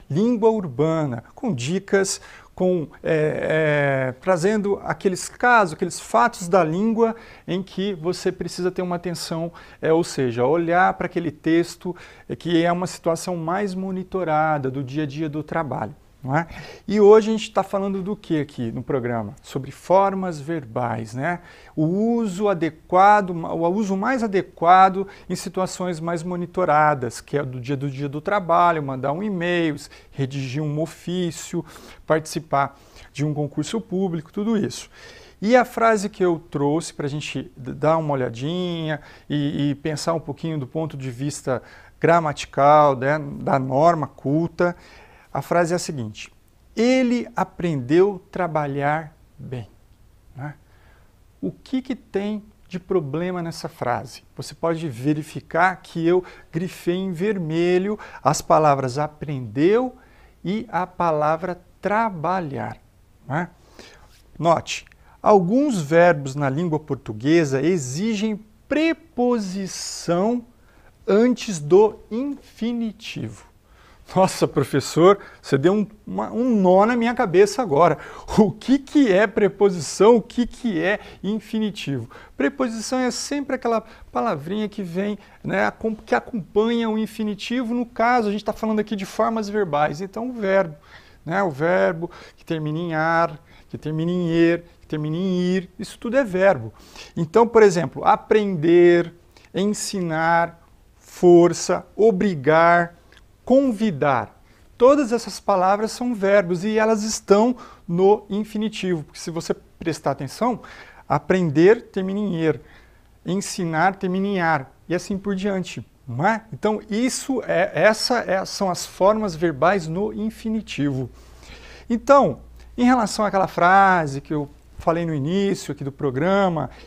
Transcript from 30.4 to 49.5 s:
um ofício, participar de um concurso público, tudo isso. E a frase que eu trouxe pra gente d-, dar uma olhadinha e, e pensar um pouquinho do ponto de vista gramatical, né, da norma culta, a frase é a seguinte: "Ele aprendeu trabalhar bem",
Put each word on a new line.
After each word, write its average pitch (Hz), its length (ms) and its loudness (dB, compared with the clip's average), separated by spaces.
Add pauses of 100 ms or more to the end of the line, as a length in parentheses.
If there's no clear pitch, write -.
um 151 180 -4
ofício, 170 840 -6 (420)
participar 156 720 -2 (340)
de 139 140 -4
um 151 80 -4
concurso 151 460 -4
público, 180 520 -4
tudo 214 240 -2
isso. - 320 -4 (520)
E 226 160 2
a 240 80 6
frase 226 440 0
que 196 160 -2
eu 170 140 2
trouxe 156 560 -2
pra 147 140 -6
gente 143 480 -8
d-, 139 180 -12
dar 151 220 0
uma 151 180 -2
olhadinha 156 840 -6 (280)
e, 143 420 -2
e 139 40 -2
pensar 156 400 -4
um 160 60 -4
pouquinho 156 360 -8
do 131 120 -6
ponto 160 280 -8
de 131 140 -8
vista 131 500 -6 (400)
gramatical, 147 920 4
né, 139 240 0
da 139 400 -2
norma 139 480 2
culta, 170 720 -2 (580)
a 143 60 -4
frase 170 320 0
é 180 40 -2
a - 20 -2
seguinte: 120 520 -10 (460)
"Ele 240 580 2
aprendeu 175 960 0
trabalhar 151 840 -4 (220)
bem", 127 280 -12 (720)